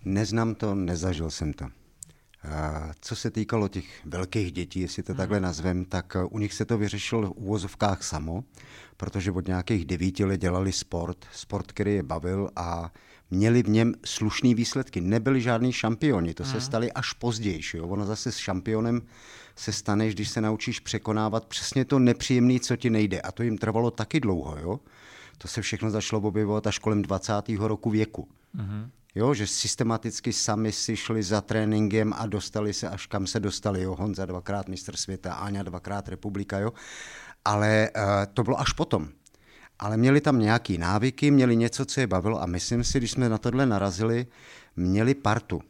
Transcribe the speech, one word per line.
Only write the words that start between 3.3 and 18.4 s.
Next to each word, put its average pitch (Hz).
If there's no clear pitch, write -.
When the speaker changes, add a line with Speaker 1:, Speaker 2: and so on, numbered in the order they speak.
Speaker 1:
týkalo 107
těch -
velkých 92
dětí, 90
jestli 90
to -
Speaker 2:
Hmm. -
Speaker 1:
takhle 101
nazvem, 92
tak, -
eh, 92
u 107
nich 104
se 110
to 113
vyřešilo 104
v -
uvozovkách 101
samo, 82
protože 95
od 87
nějakých 92
devíti 90
let 95
dělali 92
sport, 87
sport, -
který 104
je 95
bavil 90
a 85
měli 113
v 95
něm 113
slušný 113
výsledky. 117
Nebyli 113
žádný 120
šampioni, 110
to 147
se 135
Speaker 2:
Hmm. 127
Speaker 1:
stali 120
až -
později, 107
jo. 82
Ono 98
zase 107
s -
šampionem 110